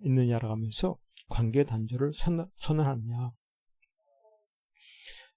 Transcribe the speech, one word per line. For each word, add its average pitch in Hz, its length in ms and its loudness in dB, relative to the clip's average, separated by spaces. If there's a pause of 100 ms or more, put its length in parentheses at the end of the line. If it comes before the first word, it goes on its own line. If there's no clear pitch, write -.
있느냐라고 123 500 2
하면서 110 460 -2 (300)
관계 117 360 2
단절을 120 480 -2
선-, 170 440 0
선언하느냐. 123 760 -2 (2000)